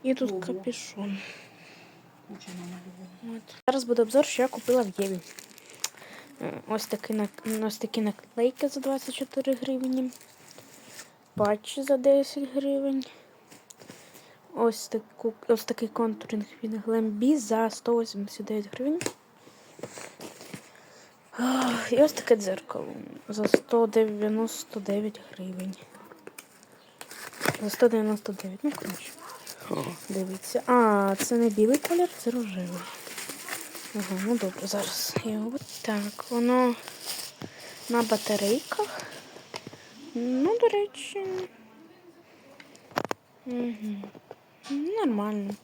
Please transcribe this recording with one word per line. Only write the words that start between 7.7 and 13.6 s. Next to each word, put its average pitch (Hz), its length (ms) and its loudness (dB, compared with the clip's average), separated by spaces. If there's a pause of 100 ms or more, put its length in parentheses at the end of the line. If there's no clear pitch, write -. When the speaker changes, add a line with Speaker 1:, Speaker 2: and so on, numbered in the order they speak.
Speaker 1:
такі 226 220 -4
наклейки 233 680 0
за 269 120 -4
двадцять 269 340 -4
чотири 269 400 -2
гривні. 254 560 0 (1200)
Патчі 214 480 0
за 269 140 4
десять 277 580 4
гривень. 277 500 2 (1500)